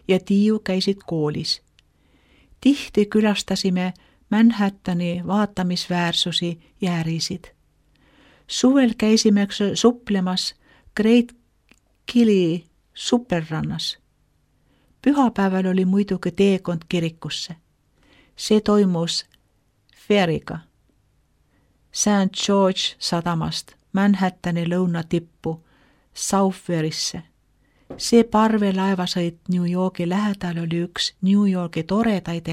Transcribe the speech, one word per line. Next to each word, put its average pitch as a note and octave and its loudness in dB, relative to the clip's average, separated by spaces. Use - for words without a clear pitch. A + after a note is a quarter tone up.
ja F#3 2
Tiiu G#3 2
käisid F#3+ -2
koolis. D#3 -4
Tihti C4 2
külastasime G3 0
Manhattani G3 2
vaatamisväärsusi F3 -2
ja F3 0
ärisid. E3 -4
Suvel B3+ 4
käisime G#3+ 4
s-, - -2
suplemas F#3+ 0
Great A#3 2
Killi F#3 2
superrannas. D#3+ -4
Pühapäeval G3 2
oli F#3 2
muidugi F#3+ 0
teekond F#3 0
kirikusse. E3 -6
See G#3+ 2
toimus F#3+ 0
feriga. E3 0
Saint G3 2
George G3 0
sadamast E3 -4
Manhattani F#3 0
lõunatippu E3+ -4
South F#3+ -2
Verisse. D#3+ -4
See A#3 4
parvelaevasõit F#3+ 0
New F3+ 0
Yorgi F3+ -2
lähedal G3 -4
oli E3+ -4
üks - -6
New G3+ 4
Yorgi E3+ -2
toredaid F#3 -2